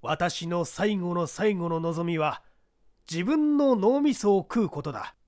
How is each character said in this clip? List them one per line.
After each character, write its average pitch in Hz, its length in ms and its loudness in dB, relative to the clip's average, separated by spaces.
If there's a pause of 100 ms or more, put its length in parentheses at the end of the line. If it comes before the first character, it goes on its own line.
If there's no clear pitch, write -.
私 165 460 -4
の 175 160 -2
最 214 340 -2
後 175 160 -4
の 175 140 -2
最 208 280 0
後 170 120 -2
の 165 140 -2
望 170 260 -2
み 170 100 -2
は 151 240 -2 (720)
自 170 140 -2
分 302 320 2
の 277 180 4
脳 226 260 4
み 285 120 2
そ 202 240 4
を - 20 4
食 226 240 0
う 175 60 0
こ 143 120 -8
と 147 120 -6
だ。 - 220 -12 (120)